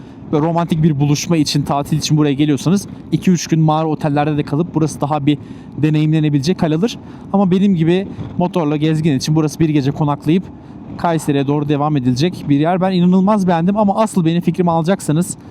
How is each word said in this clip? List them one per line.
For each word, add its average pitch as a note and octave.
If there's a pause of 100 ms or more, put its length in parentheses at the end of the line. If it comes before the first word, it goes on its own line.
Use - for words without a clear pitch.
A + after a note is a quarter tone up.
(320)
böyle D3+
romantik E3
bir D3+
buluşma D3
için, D3
tatil C#3+
için D3+
buraya D3
geliyorsanız D3+ (240)
iki E3
üç E3+
gün D#3+
mağara D#3
otellerde D3
de D3
kalıp D#3
burası D3+
daha C#3+
bir D3 (380)
deneyimlenebilecek D3+
hal D#3
alır. F3 (340)
Ama G3
benim G3
gibi E3+ (300)
motorla E3+
gezgin D#3
için D3+
burası D#3
bir D#3+
gece C#3+
konaklayıp D3+ (540)
Kayseri'ye D3+
doğru D3
devam D3
edilecek B2+
bir C#3+
yer. E3+
Ben F#3
inanılmaz F#3
beğendim F3
ama G3+
asıl G#3+
benim E3
fikrimi F3
alacaksanız E3 (140)